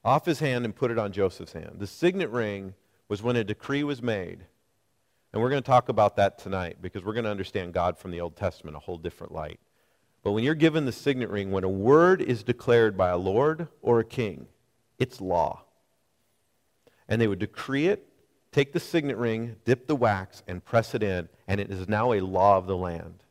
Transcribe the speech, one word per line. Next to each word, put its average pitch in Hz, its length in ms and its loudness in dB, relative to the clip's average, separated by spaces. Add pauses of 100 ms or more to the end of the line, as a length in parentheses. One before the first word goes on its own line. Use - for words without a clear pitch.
off 135 220 2
his 160 140 0
hand 127 240 -2
and 110 100 -4
put 120 160 -2
it 113 80 -2
on 101 140 -2
Joseph's 95 400 -2
hand. 82 260 -14
The 98 80 -8
signet 180 440 -2
ring 101 440 -6 (320)
was 104 160 -6
when 120 140 0
a 113 80 0
decree 139 400 -4
was 135 180 -6
made. 92 420 -6 (880)
And 104 80 -2
we're 120 80 2
gonna 139 120 0
talk 123 280 4
about 104 280 4
that 98 220 2
tonight 92 440 -6
because 92 220 -10
we're 107 80 -6
gonna 110 180 -4
understand 95 420 -6
God 87 240 0
from 92 140 -14
the 85 100 -8
Old 85 140 -8
Testament 78 420 -8
a 73 40 -14
whole 87 180 -10
different - 340 -12
light. 78 280 -10 (640)
But 101 80 0
when 110 100 0
you're 151 140 0
given 151 300 2
the 120 40 0
signet 127 400 -2
ring, 98 220 -4
when 95 100 0
a 95 60 0
word 147 520 6
is 113 220 -2
declared 117 540 2
by 90 140 2
a 90 60 0
lord 135 520 0 (120)
or 117 200 2
a 110 40 -2
king, 101 440 -8 (500)
it's 127 220 -4
law. 85 420 0 (1400)
And 110 140 0
they 113 80 4
would 98 100 0
decree 135 480 -4
it, 202 220 -2 (420)
take 143 220 0
the 170 80 -2
signet 143 360 -2
ring, 113 380 -2 (100)
dip 123 220 0
the 151 80 0
wax, 104 540 0
and 90 160 -10
press 117 320 0
it 104 80 0
in, 90 240 -2 (180)
and 101 140 0
it 98 100 -6
is 92 180 -8
now 110 240 0
a 98 100 2
law 95 340 6
of 92 100 0
the 95 100 -2
land. 85 540 -8